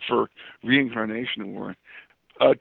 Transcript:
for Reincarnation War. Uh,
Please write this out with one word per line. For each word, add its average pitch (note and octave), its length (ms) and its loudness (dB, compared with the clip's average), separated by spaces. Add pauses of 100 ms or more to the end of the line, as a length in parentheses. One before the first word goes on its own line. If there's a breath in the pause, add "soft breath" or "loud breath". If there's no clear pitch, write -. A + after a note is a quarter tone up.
for A2+ 220 2 (340 loud breath)
Reincarnation A2+ 920 -2
War. G2+ 220 -10 (640 loud breath)
Uh, C3+ 200 8